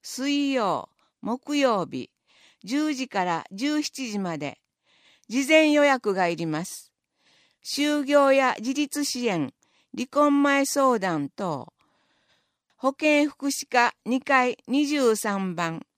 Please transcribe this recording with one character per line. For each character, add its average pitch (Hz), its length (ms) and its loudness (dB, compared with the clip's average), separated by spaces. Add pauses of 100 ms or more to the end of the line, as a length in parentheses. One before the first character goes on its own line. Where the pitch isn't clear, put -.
水 277 520 -2
曜、 190 340 -2 (340)
木 254 360 -6
曜 226 280 2
日、 135 260 -10 (520)
十 294 300 -2
時 254 160 -8
か 185 160 -2
ら 170 260 -4
十 294 300 -2
七 269 280 -8
時 208 100 -4
ま 175 180 -4
で。 143 220 -10 (680)
事 254 200 -2
前 311 240 6
予 294 120 4
約 254 300 2
が 185 140 2
い 170 80 0
り 165 100 -4
ま 160 200 -4
す。 - 260 -16 (720)
就 294 400 -2
業 277 280 4
や 269 280 4
自 247 140 -4
立 285 300 -4
支 247 240 -4
援、 165 260 -2 (400)
離 240 140 -6
婚 285 360 2
前 277 220 2
相 269 320 2
談 165 320 -2
等。 170 440 -6 (1040)
保 269 160 0
健 294 360 2
福 - 180 -8
祉 - 200 -6
課 240 260 2 (120)
二 247 160 -2
階 254 360 0 (100)
二 277 200 0
十 262 280 2
三 196 400 -4
番。 165 300 -6 (120)